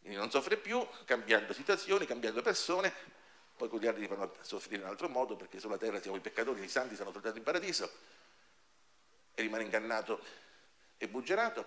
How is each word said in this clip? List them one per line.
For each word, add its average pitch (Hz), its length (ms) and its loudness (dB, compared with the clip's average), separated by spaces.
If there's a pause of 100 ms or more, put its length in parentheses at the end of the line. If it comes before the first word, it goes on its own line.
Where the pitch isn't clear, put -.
quindi 101 160 -6
non 107 120 0
soffre 139 280 2
più, 226 280 0 (200)
cambiando 110 480 4
situazioni, 190 520 4
cambiando 117 360 0
persone, 190 520 2 (600)
poi 113 140 -4
quegli 113 160 0
altri 110 220 2
ti - 0 -
fanno 98 340 -4
soffrire 104 360 -6
in 98 60 -4
un 95 60 -6
altro 151 200 -4
modo, 123 260 0
perché 98 240 -12
sulla 107 180 -4
terra 104 240 -2
siamo 95 160 -4
i 90 40 -6
peccatori, 113 420 -2
i 95 60 -8
santi 131 260 -2
sono 98 160 -6
soltanto 107 260 -6
in 113 60 -12
paradiso, 170 480 0 (1400)
e 120 80 -2
rimane 110 220 2
ingannato 110 600 0 (760)
e 113 100 -4
buggerato. 170 600 0